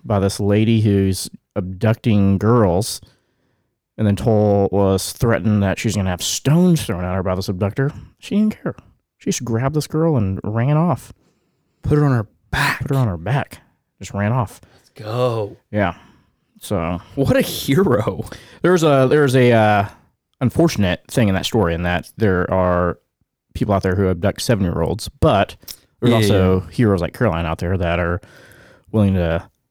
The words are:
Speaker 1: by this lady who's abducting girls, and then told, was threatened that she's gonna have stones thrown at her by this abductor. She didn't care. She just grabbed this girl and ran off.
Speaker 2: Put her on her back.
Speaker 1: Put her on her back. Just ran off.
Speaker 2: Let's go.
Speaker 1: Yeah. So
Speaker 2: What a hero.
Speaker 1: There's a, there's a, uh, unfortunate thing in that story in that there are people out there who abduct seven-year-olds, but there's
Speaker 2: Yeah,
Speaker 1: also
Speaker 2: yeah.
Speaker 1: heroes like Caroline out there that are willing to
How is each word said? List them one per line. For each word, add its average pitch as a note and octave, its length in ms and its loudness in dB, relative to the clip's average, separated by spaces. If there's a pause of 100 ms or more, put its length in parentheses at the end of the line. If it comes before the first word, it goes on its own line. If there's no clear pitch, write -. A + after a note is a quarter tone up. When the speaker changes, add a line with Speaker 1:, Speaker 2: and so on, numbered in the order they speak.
Speaker 1:
by G#2 140 0
this F#2+ 200 -2
lady G#2+ 420 2
who's G2 460 0 (280)
abducting G2 800 0
girls, G2+ 640 2 (960)
and A2 80 -2
then G#2 100 2
told, G#2 560 2
was G2 420 0
threatened G#2+ 500 0
that F#2+ 160 -2
she's A2 160 -2
gonna F#2+ 160 -2
have F2 100 -6
stones E3 640 0
thrown F2+ 180 -6
at F2+ 120 -4
her F#2+ 80 -2
by F#2 100 -2
this F#2+ 160 -6
abductor. G#2 420 -4 (280)
She - 160 -6
didn't G#3+ 260 0
care. - 140 -8 (420)
She - 140 -6
just - 120 -6
grabbed B2 320 -2
this D3 120 -4
girl D#3 280 0
and F#2+ 280 0
ran A#2+ 340 0
off. E3 340 -2 (680)
Speaker 2:
Put D3+ 160 0
her D3 80 2
on C#3+ 60 2
her A2+ 160 0 (240)
back. C#3 300 -4
Speaker 1:
Put - 100 -6
her C3+ 60 0
on B2+ 100 0
her F2+ 100 -4
back. G#2 420 -6 (380)
Just - 160 -16
ran G2+ 180 -2
off. B2 300 -4 (140)
Speaker 2:
Let's - 160 -20
go. A2+ 640 -6 (140)
Speaker 1:
Yeah. G2+ 260 -2 (640)
So F2 400 -4 (140)
Speaker 2:
What G#3 200 0
a C4+ 60 2
hero. C3 840 -2 (380)
Speaker 1:
There's F3 220 2
a, C3+ 260 4
there's C#3+ 260 2
a, B2 160 6
uh, G#2 380 4 (500)
unfortunate A2 680 0
thing A#2 180 0
in G2 80 0
that E2+ 120 -4
story F#2 260 0
in E2 100 -4
that F2 320 -4
there F#2 380 0
are F2+ 460 0 (560)
people G#2 180 -2
out F#2+ 100 2
there F#2 120 0
who G2 120 0
abduct F2+ 340 -2
seven-year-olds, F2 680 -2
but A#2 480 0 (420)
there's B2 120 2
Speaker 2:
Yeah, A2+ 40 4
Speaker 1:
also F#2+ 460 2
Speaker 2:
yeah. - 80 -10
Speaker 1:
heroes G2+ 320 2
like E2+ 120 -6
Caroline F2 320 -2
out D#2+ 120 -4
there F2+ 200 -2
that F2 220 -2
are F2 220 -2 (680)
willing G2+ 240 2
to E2 340 -2 (220)